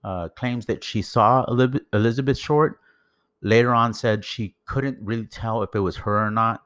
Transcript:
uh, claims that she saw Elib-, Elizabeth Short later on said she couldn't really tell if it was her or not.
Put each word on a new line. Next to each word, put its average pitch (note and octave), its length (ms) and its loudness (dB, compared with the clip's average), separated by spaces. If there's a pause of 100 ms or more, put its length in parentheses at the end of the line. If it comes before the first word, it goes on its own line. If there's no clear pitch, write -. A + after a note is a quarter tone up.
uh, F2+ 320 -6
claims B2 300 -6
that - 180 -6
she G#2 180 -4
saw A#2+ 440 4
Elib-, B2+ 460 0
Elizabeth A#2 460 0
Short D3+ 400 0 (600)
later A#2 320 4
on A#2 220 4
said G#2+ 300 0
she G#2+ 300 -8 (120)
couldn't C3+ 340 -4
really A2 260 -4
tell A2+ 360 -4
if - 120 -6
it G#2 60 0
was F2+ 160 0
her G#2 280 0
or G#2+ 60 -2
not. A2+ 340 0